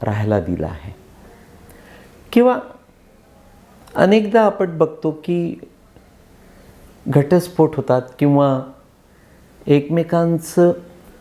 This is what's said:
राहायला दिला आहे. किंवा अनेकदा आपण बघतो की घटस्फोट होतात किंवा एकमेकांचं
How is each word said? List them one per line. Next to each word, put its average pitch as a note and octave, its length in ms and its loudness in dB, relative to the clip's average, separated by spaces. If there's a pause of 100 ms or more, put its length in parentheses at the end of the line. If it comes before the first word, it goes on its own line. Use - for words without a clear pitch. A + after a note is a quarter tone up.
राहायला G#2+ 380 0
दिला E2+ 260 -4
आहे. - 280 -14 (1400)
किंवा B3+ 260 0 (1400)
अनेकदा G#3+ 480 2
आपण G3 360 -2
बघतो D#3 320 -2
की E3+ 500 -6 (1500)
घटस्फोट D#3 680 2
होतात B2+ 260 0 (160)
किंवा C#3+ 440 2 (1040)
एकमेकांचं E3 1080 2 (480)